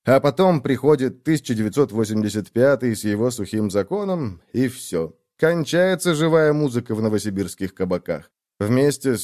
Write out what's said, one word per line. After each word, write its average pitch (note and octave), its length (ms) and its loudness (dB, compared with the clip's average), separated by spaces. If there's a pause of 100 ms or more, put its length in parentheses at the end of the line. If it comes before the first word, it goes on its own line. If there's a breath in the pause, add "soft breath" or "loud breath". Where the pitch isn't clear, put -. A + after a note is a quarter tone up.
А C3 140 6
потом E3 440 2
приходит C3 600 0
тысяча D3 320 -2
девятьсот A2 380 0
восемьдесят G#2+ 580 -2
пятый B2 460 2
с - 80 -10
его G#2+ 260 0
сухим G#2+ 400 -4
законом, C#3 720 -4 (120)
и B2+ 140 0
всё. E2+ 480 -6 (240)
Кончается E3+ 760 2
живая D#3 400 2
музыка B2 440 -2
в A2 60 -2
новосибирских G2 720 -4
кабаках. F2 600 -6 (260)
Вместе B2+ 580 2
с G2 80 -8